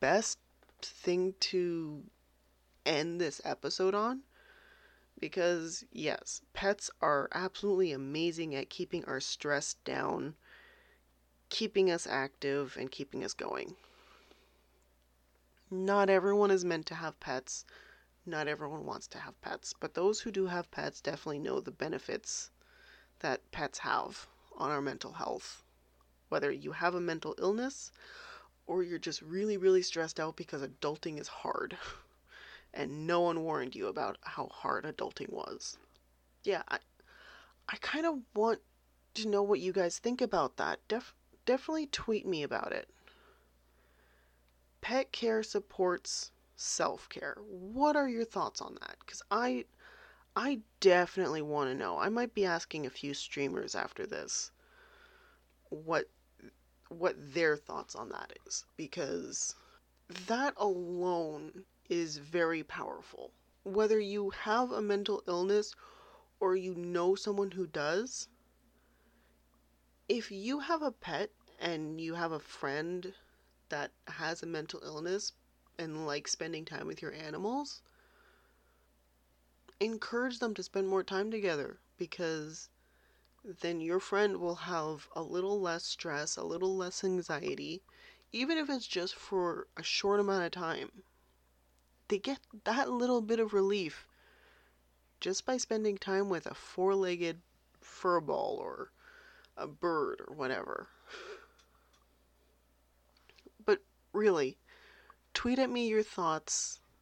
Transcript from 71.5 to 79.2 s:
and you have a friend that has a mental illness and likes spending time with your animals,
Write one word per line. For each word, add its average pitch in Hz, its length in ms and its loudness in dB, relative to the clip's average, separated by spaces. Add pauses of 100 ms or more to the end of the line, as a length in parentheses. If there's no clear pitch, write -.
and 156 400 -2
you 165 140 -6
have 170 180 -2
a 151 80 -4
friend 170 720 -4 (540)
that 143 220 -4 (160)
has 156 360 -4
a 165 40 -8
mental 160 380 -6
illness 165 480 -4 (460)
and 160 280 -4
likes 147 260 -2
spending 160 320 -4
time 156 220 -8
with 160 160 -8
your 160 100 -8
animals, 185 720 -4 (2000)